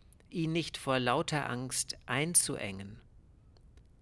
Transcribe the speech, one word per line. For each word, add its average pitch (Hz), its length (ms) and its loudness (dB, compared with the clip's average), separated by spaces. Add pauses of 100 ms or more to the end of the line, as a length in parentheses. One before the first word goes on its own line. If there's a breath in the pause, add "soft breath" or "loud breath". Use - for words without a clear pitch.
(300 soft breath)
ihn 160 220 0
nicht 165 260 -2
vor 131 220 2
lauter 139 500 2
Angst 123 560 -4
einzuengen. 120 920 0 (1040)